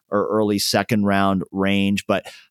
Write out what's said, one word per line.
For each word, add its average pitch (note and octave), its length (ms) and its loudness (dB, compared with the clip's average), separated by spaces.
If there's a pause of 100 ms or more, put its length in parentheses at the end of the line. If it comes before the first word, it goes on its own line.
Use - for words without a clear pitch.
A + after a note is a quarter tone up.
or G2+ 180 0
early G#2 320 0
second G#2 460 0
round G2 460 2
range. G2 560 0
But G2 240 -2 (200)